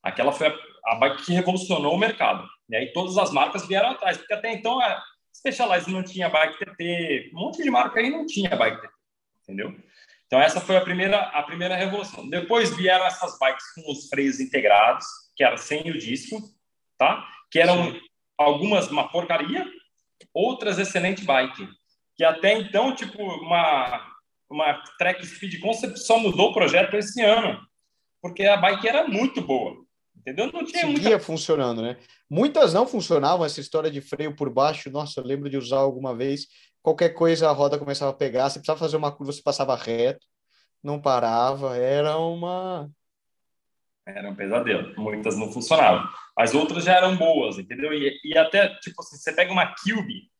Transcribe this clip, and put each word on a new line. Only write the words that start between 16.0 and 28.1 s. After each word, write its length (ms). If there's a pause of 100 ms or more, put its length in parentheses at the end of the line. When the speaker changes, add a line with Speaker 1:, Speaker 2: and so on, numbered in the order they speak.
Speaker 1:
tá? 300 (240)
Que 80
eram 320
Speaker 2:
Sim. 100 (380)
Speaker 1:
algumas 540
uma 160
porcaria, 580 (680)
outras 460
excelente 460
bike. 440 (480)
Que 60
até 340
então, 380
tipo, 260
uma, 880 (400)
uma 320 (180)
Trek 280
Speed 320
Concept 400
só 180
mudou 340
o 40
projeto 400
esse 260
ano, 400 (640)